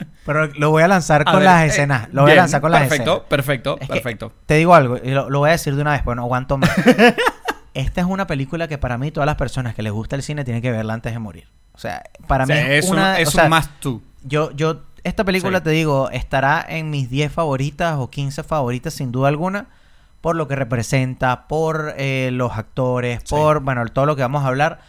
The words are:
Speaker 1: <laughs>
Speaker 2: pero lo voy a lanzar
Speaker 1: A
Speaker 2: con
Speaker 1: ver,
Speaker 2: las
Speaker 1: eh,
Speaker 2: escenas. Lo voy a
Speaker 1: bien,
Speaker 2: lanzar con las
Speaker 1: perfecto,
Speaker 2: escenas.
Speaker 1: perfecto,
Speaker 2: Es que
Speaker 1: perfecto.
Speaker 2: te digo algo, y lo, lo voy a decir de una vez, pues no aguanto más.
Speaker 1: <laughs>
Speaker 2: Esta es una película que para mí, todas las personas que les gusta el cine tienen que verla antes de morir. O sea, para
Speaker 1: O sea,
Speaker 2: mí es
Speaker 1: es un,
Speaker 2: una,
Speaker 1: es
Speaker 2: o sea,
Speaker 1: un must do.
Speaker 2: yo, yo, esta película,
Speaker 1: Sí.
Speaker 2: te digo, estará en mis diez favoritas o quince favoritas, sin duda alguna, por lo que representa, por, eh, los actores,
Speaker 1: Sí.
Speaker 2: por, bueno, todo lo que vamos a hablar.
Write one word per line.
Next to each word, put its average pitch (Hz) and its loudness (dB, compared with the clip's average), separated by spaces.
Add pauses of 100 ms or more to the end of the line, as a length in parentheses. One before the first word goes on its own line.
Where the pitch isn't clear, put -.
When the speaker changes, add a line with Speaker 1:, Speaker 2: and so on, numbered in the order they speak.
Speaker 1:
<laughs> - -20
Speaker 2:
pero 156 0
lo 147 0
voy 156 6
a 170 6
lanzar 160 4
Speaker 1:
A - 4
Speaker 2:
con - 6
Speaker 1:
ver, - 6
Speaker 2:
las 175 8
Speaker 1:
eh, 160 4
Speaker 2:
escenas. 139 0
Lo 131 2
voy 147 8
a - 10
Speaker 1:
bien, 180 8
Speaker 2:
lanzar 147 0
con 160 2
las 170 6
Speaker 1:
perfecto, 143 0
Speaker 2:
escenas. - -4
Speaker 1:
perfecto, 139 -2
Speaker 2:
Es 131 -10
que 139 -6
Speaker 1:
perfecto. 120 -6 (140)
Speaker 2:
te 151 2
digo 165 6
algo, 127 6
y 123 -6
lo, 135 -2
lo 139 0
voy 143 2
a - 4
decir 156 -2
de 147 -2
una 147 0
vez, 135 -2
pues 120 -4
no 120 -8
aguanto 127 -2
más. 170 2
Speaker 1:
<laughs> 233 2
Speaker 2:
Esta 135 -4
es 175 0
una 190 -4
película 160 -4
que 151 -6
para 123 -4
mí, 139 -4
todas 143 -2
las 151 0
personas 123 -4
que 110 -6
les 107 -4
gusta 110 -6
el 135 -6
cine 147 -8
tienen 117 -4
que 127 -2
verla 110 -4
antes 117 -8
de 117 -8
morir. 104 -14 (260)
O - -20
sea, 98 -10 (240)
para 135 2
Speaker 1:
O - 2
sea, - 2
Speaker 2:
mí 120 2 (100)
es 151 4
Speaker 1:
es 180 0
un, 190 2
Speaker 2:
una, 190 2
Speaker 1:
es 165 2
Speaker 2:
o - 2
sea, 170 4
Speaker 1:
un 156 4
must 160 2 (100)
do. 123 -8 (220)
Speaker 2:
yo, 147 -2
yo, 160 -2 (220)
esta 175 -2
película, 185 0
Speaker 1:
Sí. 160 -4
Speaker 2:
te 160 0
digo, 151 0
estará 135 -2
en 156 -8
mis 139 -4
diez 143 -2
favoritas 151 -4
o 123 -6
quince 139 -8
favoritas, 135 -4
sin 127 -8
duda 131 0
alguna, 180 -2 (540)
por 165 -2
lo 156 -2
que 135 -4
representa, 127 -2
por, 156 -4
eh, 131 -2
los 123 -2
actores, 123 -4
Speaker 1:
Sí. - -16
Speaker 2:
por, 151 2
bueno, 127 -4
todo 131 0
lo 151 0
que 135 -4
vamos 139 -2
a 135 0
hablar. 143 0